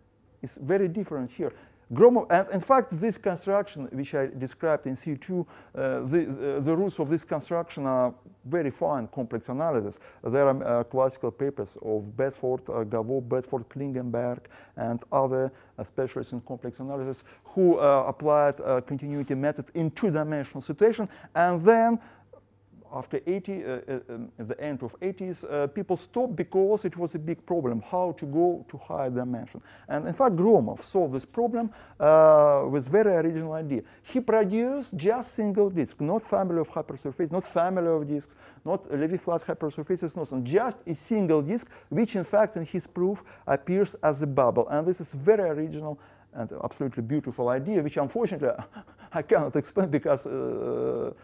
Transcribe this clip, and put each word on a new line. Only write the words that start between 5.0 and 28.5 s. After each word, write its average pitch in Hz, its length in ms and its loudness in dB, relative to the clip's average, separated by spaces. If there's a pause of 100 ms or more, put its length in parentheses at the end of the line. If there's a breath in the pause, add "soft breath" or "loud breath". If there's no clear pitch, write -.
two, 175 320 -6 (280 loud breath)
uh, 131 260 -2
the, 139 560 -2
uh, 143 40 -2
the 151 140 0
roots 185 240 -2
of 147 120 -2
this 160 120 0
construction 165 600 -6
are 127 300 2 (320)
very 143 240 -2
fine 139 380 -2
complex 120 420 -8
analysis. 127 480 -2 (260 loud breath)
There 139 240 4
are, 120 320 2
uh, 117 40 -2
classical 131 460 -2
papers 139 380 -6 (140)
of 107 340 -6
Bedford, 131 520 -2
uh, 110 160 -4
Gaveau, 113 440 -4
Bedford, 127 400 -4
Klingenberg, 123 720 -6 (380 loud breath)
and 120 260 -6 (100)
other, 131 400 0 (260 soft breath)
uh, 110 60 -10
specialists 127 480 -6
in 123 80 -8
complex 123 380 -12
analysis 131 460 -8 (200 loud breath)
who, 180 340 4
uh, 139 300 6
applied, 147 540 2
uh, 127 180 2
continuity 143 540 -6
method 143 400 -2
in 160 160 -2
two-dimensional 151 720 -2
situation, 208 460 2 (260 loud breath)
and 175 280 2
then 226 380 6 (920 loud breath)
after 135 320 -6
eighty, 190 380 -6
uh, 127 140 -6 (100)
uh, 131 120 -6 (100)
um, 117 280 -12
at 110 100 -10
the - 120 -8
end 143 220 -6
of 120 180 -8
eighties, 185 440 -8
uh, 143 220 -2
people 185 300 -2
stopped 240 400 -4
because 190 480 2
it 180 100 -4
was 170 200 -4
a 165 40 -6
big 160 280 -6
problem, 127 440 0
how 180 280 0
to 151 80 -8
go 170 420 2